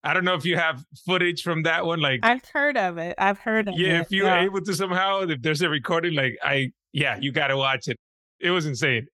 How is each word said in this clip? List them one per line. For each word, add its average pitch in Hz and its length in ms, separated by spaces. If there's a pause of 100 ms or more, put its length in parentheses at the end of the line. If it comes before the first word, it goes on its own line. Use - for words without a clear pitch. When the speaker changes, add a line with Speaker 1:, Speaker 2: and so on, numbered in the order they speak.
Speaker 1:
I 147 60
don't 180 140
know 185 80
if 147 100
you 175 140
have 160 260 (220)
footage 175 340
from 160 220
that 165 240
one. 165 140
Like, 131 220
Speaker 2:
I've 240 220
heard 285 320
of 180 220
it. 170 180
I've 196 220
heard 220 300
of 170 100
Speaker 1:
yeah, 170 220
Speaker 2:
it. - 20
Speaker 1:
if - 80
you're 196 160
Speaker 2:
Yeah. 180 160
Speaker 1:
able 190 180
to 185 140
somehow, 190 480
if 160 180
there's 151 220
a 170 80
recording, 165 420
like, 135 320
I, 135 280 (200)
yeah, 143 260
you 135 140
gotta 139 240
watch 135 320
it, 123 80 (480)
it 170 80
was 170 140
insane. 131 480